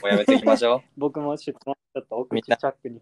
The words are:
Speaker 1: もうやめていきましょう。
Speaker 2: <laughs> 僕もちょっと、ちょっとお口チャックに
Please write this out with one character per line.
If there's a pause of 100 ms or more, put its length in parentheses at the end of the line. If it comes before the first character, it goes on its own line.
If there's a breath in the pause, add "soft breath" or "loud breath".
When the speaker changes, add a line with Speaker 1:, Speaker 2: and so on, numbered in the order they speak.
Speaker 1:
も
う
や
め
て
い
き
ま
し
ょ
う。
Speaker 2:
<laughs>
僕
も
ち
ょ
っ
と、
ち
ょ
っ
と
お
口
チ
ャ
ッ
ク
に